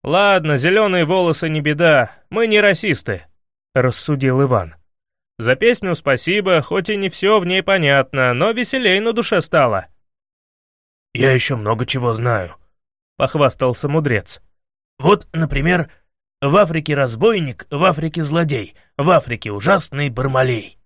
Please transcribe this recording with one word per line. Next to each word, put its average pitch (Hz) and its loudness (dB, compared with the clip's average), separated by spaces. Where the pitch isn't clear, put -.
«Ладно, 165 2
зелёные 185 2
волосы 170 0
не 156 -4
беда, 147 2
мы 226 0
не 214 4
расисты», 175 0
рассудил 131 0
Иван. 104 0
«За 120 2
песню 208 0
спасибо, 175 0
хоть 180 -4
и 208 -2
не 196 -4
всё 202 0
в 175 -2
ней 185 0
понятно, 139 2
но 170 0
веселей 226 0
на 226 -2
душе 208 0
стало». 120 0
«Я 135 2
ещё 127 0
много 110 -2
чего 120 -2
знаю», 110 -2
похвастался 131 0
мудрец. 143 -2
«Вот, 196 0
например, 160 -2
в 143 2
Африке 160 0
разбойник, 143 0
в 147 -2
Африке 160 -2
злодей, 143 -4
в 147 0
Африке 120 0
ужасный 143 -2
Бармалей». 127 -2